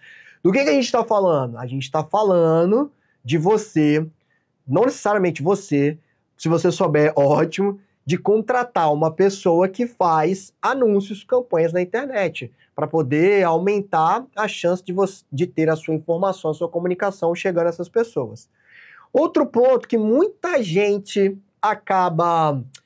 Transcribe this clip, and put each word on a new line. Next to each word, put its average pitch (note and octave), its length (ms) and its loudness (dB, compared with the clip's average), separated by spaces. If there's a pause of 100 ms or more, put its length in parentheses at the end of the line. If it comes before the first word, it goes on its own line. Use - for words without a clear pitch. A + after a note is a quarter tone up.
(400)
Do F3+ 120 2
que C4+ 100 2
que D4 80 0
a - 20 4
gente C4 200 0
tá A#3 100 2
falando? E3+ 560 0
A B2+ 80 -10
gente C3 240 -8
tá D#3 140 -2
falando F#3 880 2 (320)
de C3+ 140 -2
você, D#3 680 0 (580)
não D3 200 0
necessariamente G#3 580 0
você, D3+ 560 -2 (380)
se - 120 -6
você E3 220 2
souber, D3+ 460 2
ótimo, D#3+ 640 0 (260)
de D#3+ 100 -2
contratar G#3+ 760 0
uma D#3 180 0
pessoa F#3 580 2
que A#3+ 200 -6
faz F3 720 -2
anúncios, G#3+ 640 0
campanhas E3+ 480 0
na F3+ 80 0
internet, G3+ 720 -4 (200)
pra - 140 -4
poder D#3+ 560 2
aumentar F#3 840 0 (120)
a G#3 100 -2
chance F3+ 380 -2
de F#3 80 -8
você, F#3+ 400 -2
de C#3+ 120 -2
ter D#3+ 240 -2
a D#3+ 60 2
sua D#3+ 200 -6
informação, E3+ 580 -4
a - 20 -6
sua E3 140 -6
comunicação F3 640 -4
chegando F3 320 -2
a E3+ 40 -2
essas E3+ 180 -8
pessoas. C#3+ 600 -6 (640)
Outro D4+ 320 2
ponto A#3+ 420 2
que A#3 120 0
muita D4 640 0
gente G3 720 -2 (240)
acaba E3+ 1040 0 (220)